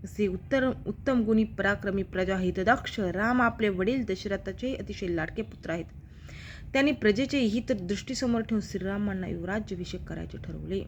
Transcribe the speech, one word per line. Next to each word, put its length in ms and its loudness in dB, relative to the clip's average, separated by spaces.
असे 240 0
उत्तर, 440 2
उत्तम 360 2
गुणी, 200 6
पराक्रमी, 600 0
प्रजाहितदक्ष 960 2
राम 420 2
आपले 280 4
वडील 360 2
दशरथाचे 680 -4
अतिशय 320 -6
लाडके 340 -2
पुत्र 280 -10
आहेत. 160 -2
त्यांनी 180 6
प्रजेचे 480 4
हित 320 2
दृष्टीसमोर 680 0
ठेवून 200 0
श्रीरामांना 640 -2
युवराज्याभिषेक 760 -4
करायचे 340 -8
ठरवले. 500 -4